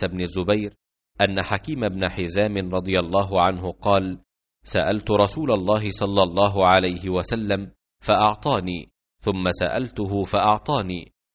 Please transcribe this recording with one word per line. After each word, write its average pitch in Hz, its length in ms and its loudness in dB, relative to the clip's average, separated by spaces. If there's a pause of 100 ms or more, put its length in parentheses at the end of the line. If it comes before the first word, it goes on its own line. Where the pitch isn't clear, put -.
بن 92 180 -4
الزبير، 95 540 -2 (460)
أن 98 220 0
حكيم 123 380 -6
بن 95 280 -2
حزام 95 680 -2
رضي 92 240 0
الله 92 440 2
عنه 90 300 0
قال: 95 460 0 (460)
"سألت 104 460 -2
رسول 107 420 2
الله 104 380 0
صلى 98 320 0
الله 95 440 2
عليه 92 420 4
وسلم 98 600 -2 (340)
فأعطاني، 104 840 0 (340)
ثم 92 280 0
سألته 101 760 -2
فأعطاني، 104 880 0 (220)